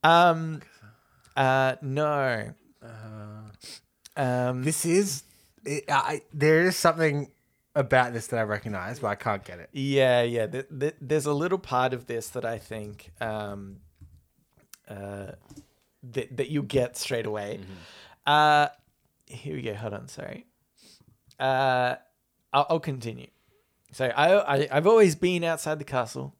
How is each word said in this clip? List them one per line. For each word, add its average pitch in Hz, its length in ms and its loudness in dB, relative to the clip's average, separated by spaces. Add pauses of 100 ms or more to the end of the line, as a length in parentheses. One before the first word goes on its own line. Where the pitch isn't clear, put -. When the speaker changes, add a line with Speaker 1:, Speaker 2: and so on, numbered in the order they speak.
Speaker 1:
Um, 160 580 4 (720)
uh, 131 460 2
no. 139 720 -2 (300)
Speaker 2:
Uh, 117 40 -20 (1300)
Speaker 1:
Um, 127 460 0
Speaker 2:
this 156 220 -2
is, 170 380 2 (420)
it, 143 240 -6
I, 143 320 0 (120)
there 156 320 4
is 180 120 0
something 156 540 0 (420)
about 123 400 2
this 113 140 -8
that 117 120 -2
I 110 40 0
recognize, 104 560 -6
but 117 80 -4
I 101 80 -2
can't 101 280 -4
get 90 160 -16
it. - 140 -20
Speaker 1:
Yeah, 135 480 4
yeah. 117 240 0
Th-, 127 220 -8 (120)
th-, 151 220 -2
there's 147 240 -2
a 147 80 0
little 175 240 0
part 127 360 0
of 123 120 -10
this 117 240 -6
that 117 160 -8
I 113 140 -4
think, 104 600 -14
um, 101 580 -8 (1120)
uh, 101 440 -12 (840)
that, 123 240 -6
that 139 120 -4
you 147 120 -2
get 127 340 -2
straight 117 300 -4
away. 104 340 -6
Speaker 2:
Mm-hmm. 92 720 -8
Speaker 1:
Uh, 151 360 6 (580)
here 143 300 -12
we 131 80 -8
go. 110 100 -6
Hold 104 220 -8
on. 123 120 -14
Sorry. - 380 -14 (920)
Uh, 131 560 2 (580)
I'll, 143 160 4
I'll 165 100 2
continue. 123 480 -8 (640)
So 131 160 -4
I, 151 480 4
I, 143 160 0
"I've 151 160 2
always 208 280 8
been 180 280 0
outside 160 360 -2
the 143 60 -10
castle. 131 540 -4